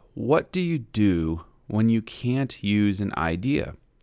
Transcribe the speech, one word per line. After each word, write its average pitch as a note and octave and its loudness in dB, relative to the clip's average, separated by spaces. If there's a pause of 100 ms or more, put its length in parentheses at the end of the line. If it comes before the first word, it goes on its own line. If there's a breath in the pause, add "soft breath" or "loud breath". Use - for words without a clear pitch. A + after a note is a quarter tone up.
(160)
what C#3 0
do F#3 -2
you E3+ 0
do E2+ 0 (220)
when A2 2
you A2+ 4
can't B2+ -4
use G2+ 2
an G2+ -4
idea? F2 -2 (280)